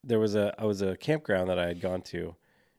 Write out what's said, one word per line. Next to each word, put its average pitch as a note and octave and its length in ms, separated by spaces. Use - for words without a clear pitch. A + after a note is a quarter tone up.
there A#2 160
was G#2+ 160
a, G2+ 220
I A2 80
was G2+ 160
a F#2+ 160
campground G#2 520
that F2+ 100
I F2 80
had F2 140
gone F#2 220
to, E2+ 320